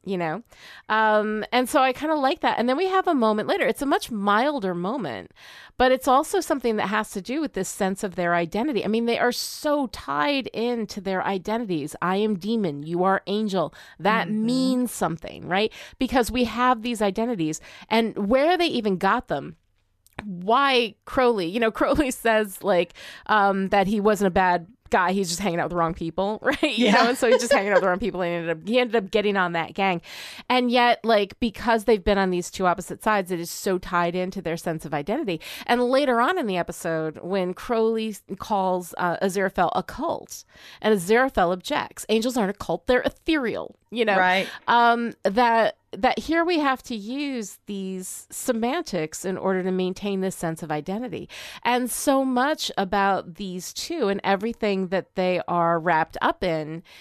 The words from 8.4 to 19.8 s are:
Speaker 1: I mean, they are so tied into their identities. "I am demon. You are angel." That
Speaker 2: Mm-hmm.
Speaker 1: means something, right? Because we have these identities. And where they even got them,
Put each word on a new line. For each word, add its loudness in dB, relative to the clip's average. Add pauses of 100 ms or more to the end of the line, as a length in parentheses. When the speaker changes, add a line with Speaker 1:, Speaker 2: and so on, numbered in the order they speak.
Speaker 1:
I -2
mean, 0
they 0
are 4
so -2
tied -2
into -4
their -2
identities. -4
"I 0
am 0
demon. -2
You -2
are 2
angel." -2 (280)
That 2
Speaker 2:
Mm-hmm. -2
Speaker 1:
means 0
something, -6
right? 0 (280)
Because 0
we 2
have 0
these -6
identities. -2 (280)
And 0
where 4
they 2
even 0
got 0
them, -6 (680)